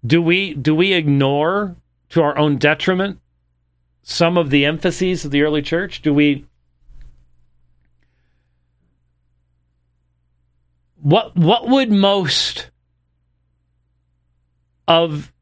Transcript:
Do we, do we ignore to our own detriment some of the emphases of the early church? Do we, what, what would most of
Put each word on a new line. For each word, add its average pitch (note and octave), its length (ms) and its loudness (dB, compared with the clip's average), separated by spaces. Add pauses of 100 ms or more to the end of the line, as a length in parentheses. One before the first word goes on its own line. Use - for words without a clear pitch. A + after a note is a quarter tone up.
Do D#3 140 2
we, F3 340 0
do C#3 200 0
we F#3 180 2
ignore D#3 840 0 (340)
to E3 120 2
our D3 140 0
own D3 220 0
detriment F#3 640 -2 (800)
some E3+ 340 0
of D#3+ 140 0
the C#3 160 2
emphases F3 580 -2
of D3 60 -8
the C#3+ 120 2
early D3+ 200 0
church? F3 400 -6
Do D3+ 100 2
we, C#3+ 320 2 (4000)
what, D#3+ 360 0
what G#3 320 2
would C4 220 2
most G3 800 -2 (2250)
of E3 560 0